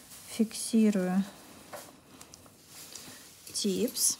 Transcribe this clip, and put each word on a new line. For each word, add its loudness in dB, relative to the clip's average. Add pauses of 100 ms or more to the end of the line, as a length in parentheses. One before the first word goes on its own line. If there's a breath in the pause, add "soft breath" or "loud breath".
(300 loud breath)
Фиксирую 2 (2250 loud breath)
типс. 2